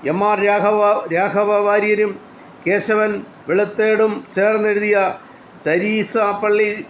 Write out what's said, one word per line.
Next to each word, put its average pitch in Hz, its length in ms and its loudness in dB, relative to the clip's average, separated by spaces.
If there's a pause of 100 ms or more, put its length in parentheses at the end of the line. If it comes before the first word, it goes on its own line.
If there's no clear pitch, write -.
(120)
എം 180 80 -2 (100)
ആർ 214 80 2 (100)
രാഘവ, 208 340 2 (340)
രാഘവ 202 360 0 (160)
വാര്യരും 208 440 2 (540)
കേശവൻ 214 460 0 (360)
വെളുത്തേടും 214 640 0 (240)
ചേർന്നെഴുതിയ 208 600 0 (720)
തെരീസ 208 500 0 (240)
പള്ളി 214 280 2 (200)